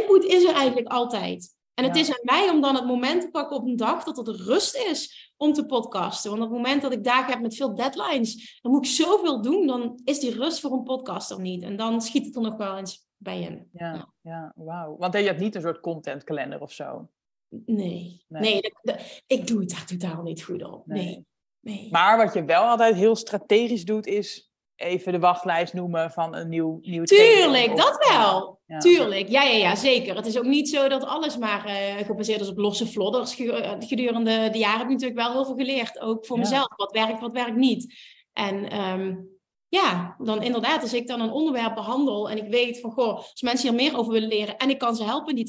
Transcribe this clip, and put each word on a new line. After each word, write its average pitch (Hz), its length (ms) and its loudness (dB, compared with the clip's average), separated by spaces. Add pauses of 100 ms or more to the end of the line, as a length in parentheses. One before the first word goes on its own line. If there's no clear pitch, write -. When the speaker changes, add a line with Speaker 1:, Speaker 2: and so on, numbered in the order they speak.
Speaker 1:
input 381 240 6
is 370 200 6
er 330 100 4
eigenlijk 254 340 2
altijd. 202 640 -4 (200)
En 254 100 -2
het - 100 0
Speaker 2:
Ja. 320 60 4
Speaker 1:
is 320 100 2
aan 247 120 -4
mij 320 280 4
om 302 100 4
dan 269 140 4
het 247 120 0
moment 254 360 0
te 359 80 -8
pakken 294 260 -4
op 226 100 -4
een 247 100 -2
dag 240 280 0
dat 320 120 -8
het 220 240 -8
rust 254 360 0
is - 600 -6
om 294 160 2
te 294 140 0
podcasten. - 640 -4
Want 214 120 -4
op 220 60 -4
het 233 80 -6
moment 262 260 0
dat 262 100 -2
ik 208 120 -6
dagen 262 280 2
heb 233 100 -4
met 226 140 -6
veel 240 180 -4
deadlines, 269 880 -4
dan 240 100 0
moet 294 140 2
ik - 60 0
zoveel 330 500 2
doen, 320 240 2
dan 240 380 -4
is 285 160 0
die 233 140 -4
rust 285 260 -4
voor 269 120 -4
een 254 100 -2
podcast 247 480 -8
er 190 100 -10
niet. 180 220 -8
En 202 140 -10
dan 226 260 -2
schiet - 240 -2
het - 100 -12
er 233 60 -2
nog 214 140 -4
wel 196 200 -6
eens 190 300 -14 (100)
bij 185 240 -10
in. 165 320 -12
Speaker 2:
Ja, 170 220 -10
Speaker 1:
Ja. 165 180 -16 (100)
Speaker 2:
ja, 165 340 -14
wauw. 160 420 -12
Want 180 160 -4
je 208 80 2
hebt 180 180 0
niet 208 140 -4
een 185 80 -8
soort 165 180 -4
contentkalender 147 800 -8
of 139 120 -16
zo? 139 360 -14 (400)
Speaker 1:
Nee. 185 800 -6
Speaker 2:
Nee. 156 140 -10
Speaker 1:
Nee, 208 200 2
dat, 214 100 -8 (100)
dat, - 440 -8
ik 254 200 0
doe 226 140 0
het 175 100 -6
daar - 160 -10
totaal 175 360 -8
niet 160 200 -10
goed - 220 -10
op. - 220 -16
Nee. 202 180 -4
Speaker 2:
Nee. - 220 -12 (340)
Speaker 1:
Nee. 214 300 -12
Speaker 2:
Maar 185 260 6
wat 220 180 4
je 170 100 0
wel 165 180 4
altijd 226 320 6
heel 214 220 4
strategisch 220 680 0
doet, 214 220 -2
is - 440 -6 (240)
even 180 380 -4
de 180 60 0
wachtlijst 175 560 2
noemen 165 360 -4
van 165 240 -4
een 165 140 -8
nieuw, 165 340 -2
nieuw 170 220 -4
Speaker 1:
Tuurlijk, 427 320 10 (160)
Speaker 2:
training 240 200 4
of, 262 120 4
Speaker 1:
dat 587 240 4
wel. 202 580 4
Speaker 2:
ja. 160 120 -12
Speaker 1:
Tuurlijk, 214 500 6
ja, 269 140 4
ja, 247 140 4
ja, 196 200 4
zeker. 233 400 2
Het 208 100 -6
is 226 120 -2
ook 240 60 -2
niet 294 240 2
zo 277 200 2
dat 262 160 0
alles 311 340 -4
maar, 208 260 -2
eh, 202 320 -4 (100)
gebaseerd 214 340 -2
is 196 80 -4
op 190 100 -8
losse 208 280 0
vlodders. 226 480 -2
Ge-, 233 180 -4
eh, 226 260 -4
gedurende 226 720 0
de 220 80 -4
jaren 214 200 0
heb 233 80 -6
ik 269 60 0
natuurlijk 247 280 -2
wel 240 120 -2
heel 262 120 0
veel 262 120 -6
geleerd. 254 440 -4
Ook 226 260 -6
voor 247 100 -6
Speaker 2:
Ja. 240 60 0
Speaker 1:
mezelf. - 340 -2
Wat 202 160 -4
werkt, 220 280 -2
wat 233 120 -8
werkt 240 240 -4
niet. 247 380 2 (380)
En, 202 380 -4
ehm, 190 460 -4 (520)
ja, 196 500 0
dan 214 240 -2
inderdaad, 247 400 0
als 240 120 -4
ik 240 120 -2
dan 240 140 -6
een 226 100 -2
onderwerp 240 440 -2
behandel 214 560 -2
en 214 60 -6
ik 208 140 -8
weet 240 300 0
van, 226 100 -8
goh, 226 260 0
als - 260 -14
mensen 254 260 0
hier 233 100 2
meer 269 200 2
over 226 140 -2
willen 220 160 0
leren 214 280 -4
en 269 140 0
ik 269 80 0
kan 233 180 -2
ze 226 80 -4
helpen 254 240 -4
in 277 80 -2
die 226 120 -4